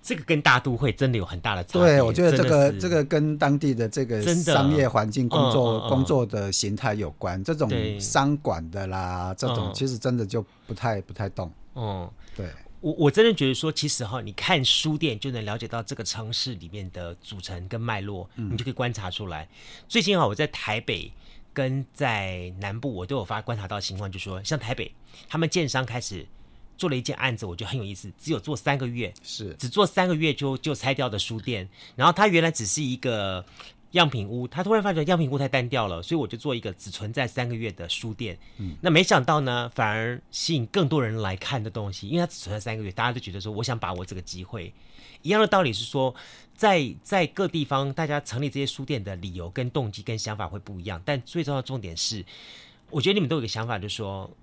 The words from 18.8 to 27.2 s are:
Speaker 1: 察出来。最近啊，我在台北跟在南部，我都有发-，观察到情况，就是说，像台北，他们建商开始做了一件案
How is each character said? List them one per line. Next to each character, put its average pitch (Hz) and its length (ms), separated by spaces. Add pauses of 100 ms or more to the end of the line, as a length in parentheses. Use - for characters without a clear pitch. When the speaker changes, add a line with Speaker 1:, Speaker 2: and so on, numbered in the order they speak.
Speaker 1:
察 95 160
出 98 180
来。 78 200 (400)
最 233 140
近 185 180
啊， 143 80
我 104 80
在 151 120
台 110 340
北 95 280 (440)
跟 135 400
在 95 680
南 101 180
部， 123 160
我 92 120
都 139 100
有 120 80
发-， 107 180
观 113 160
察 101 80
到 101 140
情 95 180
况， 98 140
就 92 80
是 - 60
说， 95 180
像 147 160
台 113 160
北， - 180 (360)
他 - 80
们 165 120
建 156 200
商 131 160
开 120 160
始 92 260 (480)
做 180 140
了 135 80
一 120 40
件 139 160
案 123 200